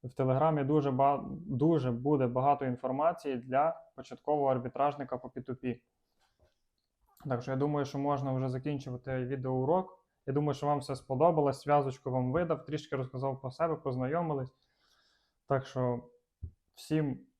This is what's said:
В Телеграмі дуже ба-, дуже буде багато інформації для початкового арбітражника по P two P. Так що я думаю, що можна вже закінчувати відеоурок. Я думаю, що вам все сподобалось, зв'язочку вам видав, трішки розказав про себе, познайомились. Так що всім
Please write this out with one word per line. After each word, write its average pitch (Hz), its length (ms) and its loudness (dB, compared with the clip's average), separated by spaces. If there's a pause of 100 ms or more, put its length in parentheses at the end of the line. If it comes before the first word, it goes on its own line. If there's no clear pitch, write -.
В 127 100 -10
Телеграмі 139 500 4
дуже 143 260 4
ба-, 139 340 4 (220)
дуже 135 440 2
буде 131 360 2
багато 135 380 2
інформації 135 720 -2
для 131 440 0 (160)
початкового 139 540 -2
арбітражника 131 680 0
по 123 120 -10
P 131 160 -10
two 123 200 -6
P. 120 120 -2 (1500)
Так 120 140 -2
що 139 80 -8
я 131 60 -2
думаю, 143 300 0
що 139 120 -6
можна 139 340 -2
вже 131 160 0
закінчувати 135 680 -6
відеоурок. 131 840 0 (280)
Я 135 60 -4
думаю, 147 220 2
що 143 120 -4
вам 147 120 2
все 135 180 -6
сподобалось, 143 680 2
зв'язочку 139 480 2
вам 127 220 0
видав, 160 320 0
трішки 147 320 -6
розказав 131 440 -4
про 127 100 -8
себе, 160 240 0
познайомились. 139 800 -2 (920)
Так 135 180 0
що 123 340 0 (760)
всім 151 440 -2 (220)